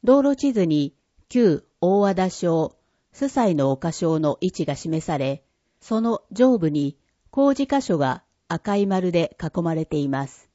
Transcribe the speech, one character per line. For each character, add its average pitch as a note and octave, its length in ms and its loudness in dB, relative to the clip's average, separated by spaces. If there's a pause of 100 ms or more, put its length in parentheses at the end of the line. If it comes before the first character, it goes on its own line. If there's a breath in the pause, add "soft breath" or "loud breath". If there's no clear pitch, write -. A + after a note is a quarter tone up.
道 C4 200 6
路 C#4 120 2
地 C4+ 180 -2
図 G3+ 120 2
に D3+ 300 -2 (340)
旧 G#3+ 360 2 (160)
大 F#3+ 180 2
和 G3 160 2
田 F#3 140 0
小、 E3 480 -2 (360)
須 C#4 140 -4
西 A3+ 260 0
の C#3 180 2
丘 D3+ 200 -4
小 D#3+ 280 -2
の D3+ 200 0
位 F3+ 80 -2
置 F3+ 180 -4
が C#3+ 100 -6
示 D#3+ 300 -6
さ D#3+ 120 -4
れ、 C3+ 260 -4 (380)
そ A3 180 -2
の A3+ 220 -2 (100)
上 B3 260 4
部 D#3+ 120 0
に C#3+ 280 -2 (340)
工 C#4 220 2
事 C#4 140 -2
箇 C#4 140 0
所 F3+ 160 -2
が C3+ 260 -2 (240)
赤 G3+ 300 -4
い G3+ 80 2
丸 F#3 260 0
で E3+ 300 0
囲 E3 200 -4
ま E3 140 -2
れ D#3 100 -4
て D3+ 120 -4
い C#3+ 100 -2
ま C3+ 200 -4
す。 - 280 -20